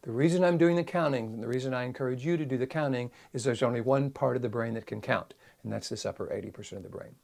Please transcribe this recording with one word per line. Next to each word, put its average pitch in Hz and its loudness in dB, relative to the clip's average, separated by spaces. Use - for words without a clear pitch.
The 127 -8
reason 165 4
I'm 175 6
doing 170 6
the 170 2
counting, 139 0
and 110 -6
the 113 -4
reason 127 -2
I 123 -2
encourage 127 -2
you 170 2
to 156 -2
do 131 0
the 127 0
counting, 131 -2
is 120 -4
there's 120 2
only 120 2
one 135 4
part 127 0
of 127 0
the 120 -2
brain 113 -2
that 113 -6
can 107 -8
count, 113 -2
and 107 -6
that's - -6
this - -6
upper 98 -4
eighty 104 -6
percent 101 -12
of - -14
the - -12
brain. - -14